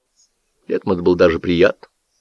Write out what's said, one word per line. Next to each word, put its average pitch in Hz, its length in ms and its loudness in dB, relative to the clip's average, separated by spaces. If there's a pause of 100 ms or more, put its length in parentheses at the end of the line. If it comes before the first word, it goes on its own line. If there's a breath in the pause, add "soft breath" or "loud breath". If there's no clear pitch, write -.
(680)
Летом - 260 -6
это 87 100 -6
было 90 120 2
даже 85 240 2
приятно. 87 480 -2 (340)